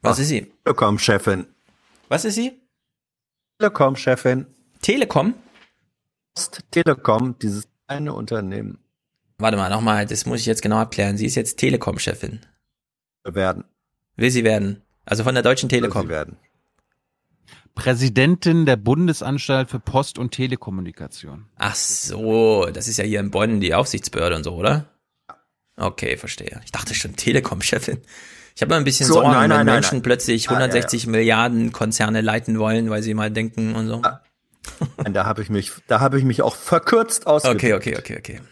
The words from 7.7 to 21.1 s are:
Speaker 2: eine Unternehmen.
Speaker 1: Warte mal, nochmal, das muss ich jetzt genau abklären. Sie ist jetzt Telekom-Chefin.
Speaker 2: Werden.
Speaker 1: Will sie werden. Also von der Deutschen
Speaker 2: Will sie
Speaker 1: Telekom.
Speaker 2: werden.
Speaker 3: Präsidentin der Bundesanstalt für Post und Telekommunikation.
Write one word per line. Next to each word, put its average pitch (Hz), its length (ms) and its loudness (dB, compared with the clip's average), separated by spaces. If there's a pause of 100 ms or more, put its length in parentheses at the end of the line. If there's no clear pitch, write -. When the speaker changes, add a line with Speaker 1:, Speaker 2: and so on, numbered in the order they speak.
Speaker 2:
eine 147 260 -6
Unternehmen. 104 640 -8 (600)
Speaker 1:
Warte 110 180 0
mal, 95 120 0
nochmal, 107 380 0
das 107 200 -6
muss 120 140 -4
ich 113 60 -6
jetzt 113 160 0
genau 107 160 0
abklären. 101 380 -2
Sie 107 100 -2
ist 127 80 -2
jetzt - 240 -4
Telekom-Chefin. 113 840 -2 (840)
Speaker 2:
Werden. 95 400 -2 (520)
Speaker 1:
Will 120 140 2
sie 123 140 0
werden. 101 380 0 (220)
Also 110 200 -2
von 127 100 0
der 123 80 2
Deutschen 131 280 2
Speaker 2:
Will 123 80 4
sie 120 40 2
Speaker 1:
Telekom. 101 260 -2
Speaker 2:
werden. 78 280 -8 (1400)
Speaker 3:
Präsidentin 135 920 2
der 131 100 4
Bundesanstalt 135 960 0
für 131 80 -8
Post 135 400 -2
und 123 140 -6
Telekommunikation. 92 1120 -8 (100)